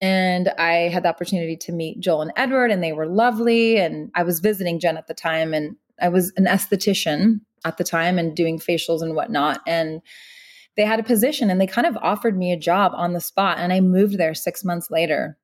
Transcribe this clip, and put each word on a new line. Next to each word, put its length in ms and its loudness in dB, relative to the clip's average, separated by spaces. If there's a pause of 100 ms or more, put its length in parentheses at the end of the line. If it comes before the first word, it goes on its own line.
And 560 2
I 320 2
had 140 -2
the 40 2
opportunity 480 -2
to 160 -10
meet 280 -6
Joel 220 0
and 140 -6
Edward, 340 2
and 120 0
they 100 -2
were 140 -4
lovely. 720 2
And 360 -2
I 100 0
was 160 -2
visiting 400 -2
Jen 180 0
at 80 -16
the 80 -10
time, 400 -2
and 220 -4 (240)
I 100 2
was 260 2
an 80 4
esthetician 960 0 (240)
at 140 -4
the 60 -2
time 340 0
and 180 -2
doing 220 0
facials 420 -2
and 140 0
whatnot. 520 2
And 360 -2 (720)
they 80 4
had 160 2
a 40 -4
position, 440 2
and 100 2
they 80 4
kind 200 0
of 160 -2
offered 340 0
me 160 0
a 60 -2
job 360 2
on 200 -2
the 60 -4
spot. 380 -2
And 140 -2
I 80 4
moved 380 4
there 160 0
six 280 -8
months 280 -6
later 540 -2